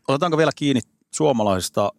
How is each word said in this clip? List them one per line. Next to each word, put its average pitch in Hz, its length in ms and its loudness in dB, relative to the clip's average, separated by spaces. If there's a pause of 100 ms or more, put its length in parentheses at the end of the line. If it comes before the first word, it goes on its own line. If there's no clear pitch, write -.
Otetaanko 151 300 0
vielä 156 180 2
kiinni 139 240 0 (340)
suomalaisista 104 840 0